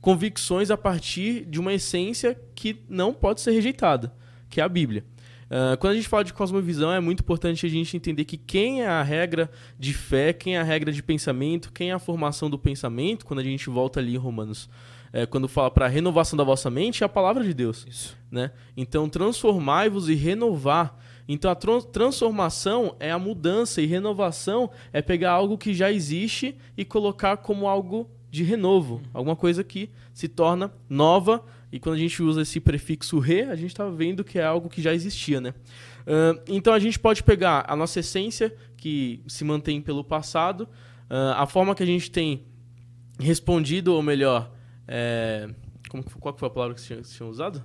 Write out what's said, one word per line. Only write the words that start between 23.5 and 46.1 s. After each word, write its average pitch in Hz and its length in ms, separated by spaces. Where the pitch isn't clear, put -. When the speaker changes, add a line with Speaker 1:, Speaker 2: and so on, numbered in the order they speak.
Speaker 1:
e 151 40
renovação 196 840
é 147 100
pegar 180 300
algo 196 260
que 208 160
já 190 180
existe 196 640
e 196 80
colocar 202 520
como 202 320
algo 196 400
de 151 120
renovo, 185 540
Speaker 3:
Uhum. 123 60
Speaker 1:
alguma 139 240
coisa 175 260
que 202 280
se - 140
torna 180 440
nova. 180 560
E 127 80
quando 160 180
a - 20
gente 165 240
usa 156 200
esse - 180
prefixo 151 580
re, 160 240
a 269 120
gente 170 200
tá 202 160
vendo 175 340
que - 140
é 165 60
algo 165 260
que - 100
já 160 140
existia, 165 460
né? 123 120
Ahn, 160 320
então, 196 240
a 220 60
gente 214 200
pode 220 240
pegar 175 460
a 147 80
nossa 165 240
essência, 220 540
que 135 480
se - 180
mantém 147 380
pelo 143 200
passado, 170 640
ahn, 131 260
a 143 100
forma 190 280
que 190 80
a 180 40
gente 175 240
tem 156 320
respondido, 165 760
ou 156 80
melhor, 135 480
é... 113 640
como 131 120
que, - 120